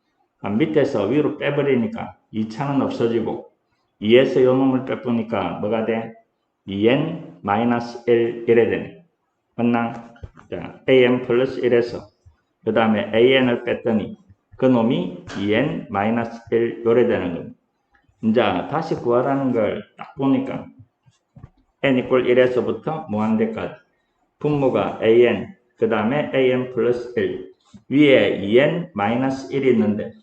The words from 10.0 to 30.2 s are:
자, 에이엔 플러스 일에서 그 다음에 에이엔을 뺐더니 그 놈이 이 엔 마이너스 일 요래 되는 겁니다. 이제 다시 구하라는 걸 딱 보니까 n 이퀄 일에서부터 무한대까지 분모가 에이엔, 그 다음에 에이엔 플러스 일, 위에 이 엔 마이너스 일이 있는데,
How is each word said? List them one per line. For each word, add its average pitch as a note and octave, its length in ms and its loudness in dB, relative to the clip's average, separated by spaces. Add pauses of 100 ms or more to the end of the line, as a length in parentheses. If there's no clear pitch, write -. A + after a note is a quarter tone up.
자, F#2 380 -12
에이엔 B2+ 340 4
플러스 B2+ 380 -2
일에서 A#2 460 0 (580)
그 A2 80 -2
다음에 A2 420 0
에이엔을 B2 500 2
뺐더니 A2 540 -4 (380)
그 C3 100 0
놈이 C3 580 0 (140)
이 G2+ 160 -2
엔 C#3 360 -2
마이너스 A2+ 500 -2 (120)
일 A#2 320 -2
요래 A#2 220 4
되는 F#2 280 -2
겁니다. - 240 -12 (640)
이제 A2 180 2 (300)
다시 D#3 240 -4
구하라는 C3 580 0
걸 G#2 300 -2 (140)
딱 - 180 -18
보니까 C3+ 520 -2 (1160)
n C3+ 160 2
이퀄 B2+ 220 2
일에서부터 B2 880 0
무한대까지 G#2+ 640 -2 (680)
분모가 C3 640 0
에이엔, A2+ 540 4 (200)
그 A2 120 0
다음에 A2+ 440 -2
에이엔 B2+ 400 0
플러스 A#2 460 -2
일, - 340 -6 (360)
위에 B2+ 540 4
이 G#2 160 4
엔 E3 360 0
마이너스 B2 580 -2
일이 C3 200 0
있는데, G#2+ 400 0 (100)